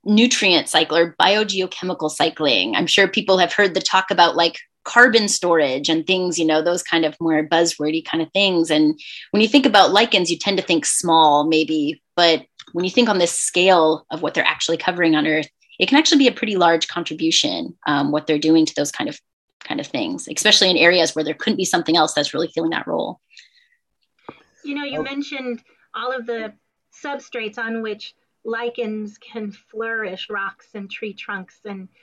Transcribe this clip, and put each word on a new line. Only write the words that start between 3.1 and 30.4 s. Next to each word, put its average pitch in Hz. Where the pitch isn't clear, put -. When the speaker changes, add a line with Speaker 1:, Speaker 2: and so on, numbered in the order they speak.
Speaker 1:
have 180
heard 196
the 185
talk 190
about, 170
like, 170
carbon 226
storage 151
and 160
things, 180
you 165
know, 156
those 175
kind 165
of 151
more 156
buzzwordy 165
kind 165
of 156
things. 180
And 151
when 208
you 220
think 277
about 190
lichens, 202
you 160
tend 196
to 185
think 170
small, 156
maybe, 156
but 170
when 180
you 180
think 233
on 190
this 170
scale 170
of 151
what 151
they're 165
actually 160
covering 175
on 151
Earth, 156
it 185
can 277
actually 311
be 262
a 226
pretty 208
large 170
contribution, 160
um, 143
what 151
they're 151
doing 160
to -
those 147
kind -
of, -
kind -
of 151
things, 92
especially 202
in 175
areas 175
where 165
there 151
couldn't 208
be 185
something 170
else 156
that's 147
really 160
filling 165
that 160
role. 165
Speaker 2:
You 285
know, 285
you 285
Speaker 3:
Oh. -
Speaker 2:
mentioned 277
all 247
of 240
the 226
substrates 240
on 226
which 208
lichens 226
can 214
flourish, 220
rocks 196